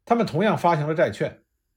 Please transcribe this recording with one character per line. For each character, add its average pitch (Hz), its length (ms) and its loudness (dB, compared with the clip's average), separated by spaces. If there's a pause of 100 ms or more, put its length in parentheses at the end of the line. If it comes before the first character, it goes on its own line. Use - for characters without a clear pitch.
他 240 120 2
们 233 100 2
同 160 180 -2
样 196 140 0
发 170 180 2
行 147 100 -2
了 160 80 -2
债 156 160 2
券， - 340 -6 (340)